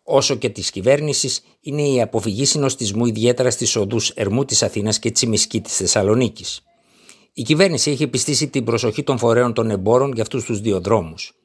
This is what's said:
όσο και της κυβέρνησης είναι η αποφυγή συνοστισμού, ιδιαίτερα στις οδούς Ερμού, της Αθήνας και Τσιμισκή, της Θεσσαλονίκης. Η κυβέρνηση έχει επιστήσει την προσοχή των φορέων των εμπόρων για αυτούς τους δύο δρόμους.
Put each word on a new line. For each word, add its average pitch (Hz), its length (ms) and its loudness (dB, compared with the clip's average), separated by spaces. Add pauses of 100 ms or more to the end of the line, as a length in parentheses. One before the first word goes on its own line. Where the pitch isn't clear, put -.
όσο 135 320 2
και 120 140 -4
της 110 220 -6
κυβέρνησης 139 720 0 (200)
είναι 147 220 -4
η 135 200 2
αποφυγή 110 420 -2
συνοστισμού, 120 640 0
ιδιαίτερα 120 440 2
στις 120 260 -2
οδούς 110 340 0
Ερμού, 113 340 0
της - 180 0
Αθήνας 107 360 -2
και 117 120 -2
Τσιμισκή, 110 500 0
της - 160 -8
Θεσσαλονίκης. 107 840 0 (720)
Η - 100 -8
κυβέρνηση 151 480 2
έχει 139 120 0
επιστήσει 139 460 0
την 135 160 -2
προσοχή 117 380 -2
των - 160 0
φορέων 120 340 4
των 113 180 0
εμπόρων 113 420 2
για 113 100 -2
αυτούς 117 220 -4
τους 107 160 -4
δύο 104 200 0
δρόμους. 87 520 -2 (120)